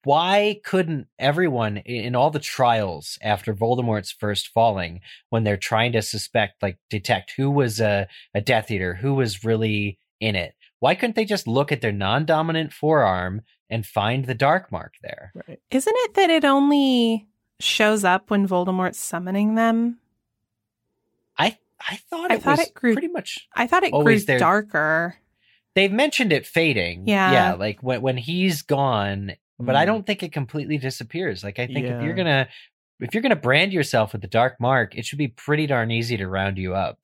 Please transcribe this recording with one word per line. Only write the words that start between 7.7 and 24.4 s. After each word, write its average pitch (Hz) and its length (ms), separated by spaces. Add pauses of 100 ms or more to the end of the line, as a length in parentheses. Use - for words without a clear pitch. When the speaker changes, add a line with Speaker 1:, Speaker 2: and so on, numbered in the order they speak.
Speaker 1:
a, 101 260 (260)
a 104 60
Death 113 320
Eater, 92 240
who 135 200
was 110 280
really 110 540 (240)
in 107 160
it, 85 160 (260)
why 147 160
couldn't 226 220
they 220 80
just 202 200
look 139 280
at 123 80
their 110 100
non-dominant 156 800
forearm 104 720 (280)
and 113 160
find 117 380
the 127 120
Dark 151 360
Mark - 300
there? - 320 (120)
Speaker 2:
Right. - 140 (120)
Speaker 3:
Isn't 269 240 (100)
it - 80
that 381 160
it 311 160
only 269 800 (320)
shows 214 460
up 185 240
when 202 180
Voldemort's 185 520
summoning 196 560
them? 226 420 (1400)
Speaker 1:
I, 156 200 (320)
I 190 80
thought 339 340
Speaker 3:
I 254 40
Speaker 1:
it 214 80
Speaker 3:
thought 285 160
Speaker 1:
was 339 80
Speaker 3:
it - 60
grew 240 200
Speaker 1:
pretty 294 140
much - 480
Speaker 3:
I 240 120
thought 359 160
it 359 80
grew 147 80
Speaker 1:
always 208 260
there. 127 140
Speaker 3:
darker. 165 760 (600)